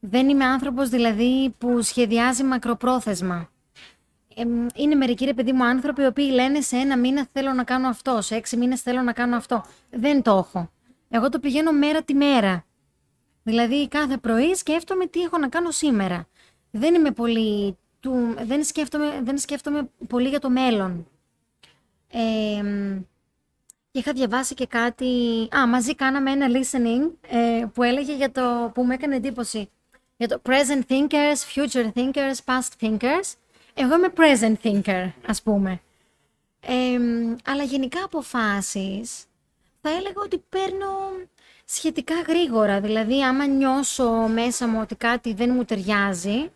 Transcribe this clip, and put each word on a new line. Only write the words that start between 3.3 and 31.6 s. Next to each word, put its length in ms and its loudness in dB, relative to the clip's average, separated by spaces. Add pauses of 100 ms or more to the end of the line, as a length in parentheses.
Εμ, 400 -2
είναι 200 2
μερικοί, 300 2
ρε 100 0
παιδί 180 0
μου, 120 4
άνθρωποι 380 0
οι 40 4
οποίοι 260 2
λένε, 280 4
"Σε 160 -2
ένα 220 2
μήνα 340 2
θέλω 200 -2
να 120 0
κάνω 240 0
αυτό, 320 -2
σε 140 -4
έξι 220 -4
μήνες 240 0
θέλω 220 -2
να 100 0
κάνω 240 0
αυτό". 280 -2 (260)
Δεν 320 2
το 80 2
έχω. 400 0 (380)
Εγώ 200 2
το 100 -2
πηγαίνω 340 0
μέρα 300 2
τη 120 -2
μέρα. 500 2 (760)
Δηλαδή, 460 0
κάθε 280 -2
πρωί 380 2
σκέφτομαι 520 -2
τι 160 -4
έχω 160 -2
να 100 0
κάνω 220 -2
σήμερα. 560 0 (440)
Δεν 240 2
είμαι 160 4
πολύ... 680 0 (240)
Του... 420 -2
Δεν 220 -2
σκέφτομαι... 580 -4
δεν 160 -2
σκέφτομαι 500 -4 (200)
πολύ 200 0
για 120 0
το 100 -2
μέλλον. 560 0 (1040)
Εμ, 920 -2 (920)
και 60 -4
είχα 140 -4
διαβάσει 420 -2
και 120 -4
κάτι, 420 -2 (480)
α, 100 4
μαζί 280 2
κάναμε 360 0
ένα 180 2
listening, 640 0 (180)
ε, 440 0
που 100 0
έλεγε 320 0
για 160 0
το, 440 -2
που 80 0
μου 80 2
έκανε 260 -2
εντύπωση, 540 -6 (460)
για 120 -2
το 160 -2
present 480 2
thinkers, 640 2
future 400 0